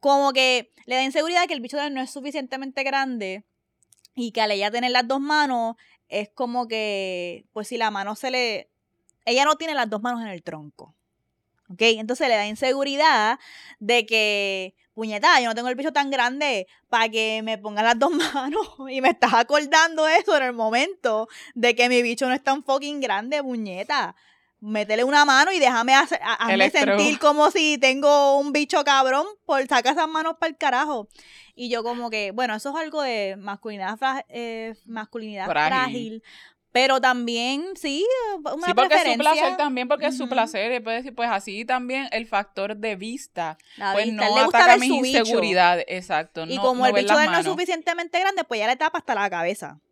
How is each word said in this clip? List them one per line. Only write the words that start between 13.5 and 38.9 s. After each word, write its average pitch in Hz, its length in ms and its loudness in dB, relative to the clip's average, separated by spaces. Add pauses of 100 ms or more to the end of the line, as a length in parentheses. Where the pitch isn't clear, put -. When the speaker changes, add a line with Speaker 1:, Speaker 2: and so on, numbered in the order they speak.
Speaker 1:
de 226 280 0
que, 202 680 -2 (200)
"Puñeta, 220 460 2
yo 240 80 -2
no 226 60 -2
tengo 240 140 -4
el 254 80 -2
bicho 277 160 -4
tan 277 180 -2
grande 254 560 -2 (220)
pa' 226 200 0
que 220 360 -2
me 220 140 -4
ponga 208 260 -4
las 233 140 4
dos 302 120 4
<laughs> 311 240 -2
manos 294 320 -4 (240)
y 262 100 -4
me 262 100 4
estás 233 240 2
acordando 311 720 4
eso 339 280 4
en 269 60 4
el 254 100 -2
momento 226 760 -2 (260)
de 233 220 2
que 240 120 4
mi 247 140 4
bicho 240 240 -2
no 254 80 2
es 277 80 -4
tan 269 220 0
fucking 285 360 -2
grande, 240 400 -2
puñeta. 220 760 -6 (460)
Métele 214 420 0
una 294 200 6
mano 285 280 4
y 370 60 0
déjame 247 360 4
hacer, 302 280 4
a, 226 120 -2
hazme 226 200 0
Speaker 2:
Electro. 202 440 4
Speaker 1:
sentir 254 200 2
como 302 320 4
si 311 280 0
tengo 277 600 4
un 285 140 -2
bicho 294 320 0
cabrón 269 400 2 (220)
por 269 220 0
sacar 247 260 2
esas 320 140 0
manos 320 320 -4
pa'l 320 180 -4
carajo". 262 500 -2 (460)
Y 247 160 -12
yo 233 120 -2
como 240 280 -6
que, 208 220 -4
bueno, 233 220 -2
eso 214 160 -8
es 285 60 -6
algo 311 260 -6
de 208 360 -4
masculinidad 202 580 -10
fra-, 262 320 -4
eh, 226 460 -10 (120)
masculinidad 214 600 -12
Speaker 2:
Frágil. 156 320 2
Speaker 1:
frágil, 240 440 -6 (500)
pero 269 280 4
también, 247 640 0 (100)
sí, 320 320 -4 (480)
una 339 140 -4
Speaker 2:
Sí, 349 60 0
porque 359 200 4